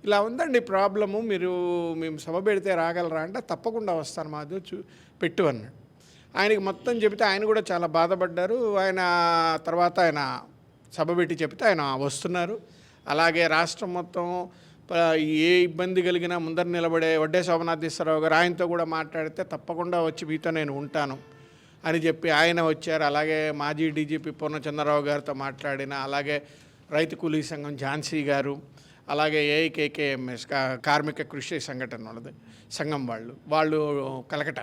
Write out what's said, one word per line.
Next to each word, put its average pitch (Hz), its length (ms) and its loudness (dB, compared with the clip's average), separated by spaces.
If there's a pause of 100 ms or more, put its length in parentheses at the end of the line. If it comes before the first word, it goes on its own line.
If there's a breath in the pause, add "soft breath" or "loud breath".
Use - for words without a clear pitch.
ఇలా 202 160 4
ఉందండి 247 380 0
ప్రాబ్లము, 196 640 0
మీరు, 185 300 -2 (420)
మేము 160 240 -6
సభ 170 300 -4
పెడితే 196 280 2
రాగలరా 165 460 0
అంటే, 190 180 -6
"తప్పకుండా 214 540 -4
వస్తాను 156 360 -6
మాధవ్, 151 320 -8 (120)
చూ-, - 100 -12 (380 loud breath)
పెట్టు" 175 220 0
అన్నాడు. 120 380 -2 (540 loud breath)
ఆయనకి 208 240 4
మొత్తం 196 340 -2
చెబితే 214 300 2
ఆయన 202 220 2
కూడా 214 260 4
చాలా 175 160 0
బాధపడ్డారు. 185 920 2
ఆయన 190 240 2 (640)
తర్వాత 175 340 2
ఆయన 143 400 2 (540)
సభ 165 240 0
పెట్టి 175 180 2
చెప్తే 156 300 -4
ఆయన 180 160 4
వస్తున్నారు. 170 760 -2 (480 loud breath)
అలాగే 165 400 4
రాష్ట్రం 165 460 0
మొత్తం 175 560 -6 (420 loud breath)
ప-, 170 240 4
ఏ 156 360 4 (120)
ఇబ్బంది 180 380 0
కలిగినా 175 360 0
ముందర 165 260 -2
నిలబడే 165 540 2
వడ్డే 160 260 2
శోభనాథేశ్వరరావు 165 760 0
గారు, 156 140 4
ఆయనతో 175 340 4
కూడా 170 180 0
మాట్లాడితే, 160 580 -6
"తప్పకుండా 170 600 -2
వచ్చి 160 200 -4
మీతో 156 240 -4
నేను 156 240 -2
ఉంటాను" 139 440 -4 (680 loud breath)
అని 165 120 2
చెప్పి 160 320 0
ఆయన 165 320 6
వచ్చారు. 160 420 0
అలాగే 156 480 0
మాజీ 151 380 -2
డీజీపీ 156 420 -4
పూర్ణచంద్రరావు 151 680 -2
గారితో 143 320 -2
మాట్లాడిన, 135 600 -6
అలాగే 139 480 -4 (500 loud breath)
రైతు 160 240 0
కూలీ 156 280 -2
సంఘం 147 340 -10
ఝాన్సీ 147 460 -4
గారు, 139 380 -2 (480 loud breath)
అలాగే 151 340 2
ఏఐకేకేఎంఎస్ 147 1000 -2
కా-, 131 400 -2
కార్మిక 151 360 2
కృషి 147 380 -8
సంఘటన 123 460 -10
వాళ్ళది, 117 280 -16 (380 loud breath)
సంఘం 143 340 -4
వాళ్ళు, 117 280 -8 (140)
వాళ్ళు 156 320 2 (520)
కలకట 147 320 -4